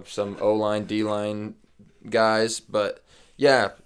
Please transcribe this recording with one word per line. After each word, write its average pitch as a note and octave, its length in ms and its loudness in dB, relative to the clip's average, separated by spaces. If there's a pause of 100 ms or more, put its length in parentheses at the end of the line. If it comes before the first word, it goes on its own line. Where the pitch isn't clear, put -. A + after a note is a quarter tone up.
some G2+ 340 -6
O-line, G#2+ 440 0
D-line G#2 720 -4 (520)
guys. A2+ 520 2
But, G#2 440 -4 (320)
yeah, C3 340 4 (160)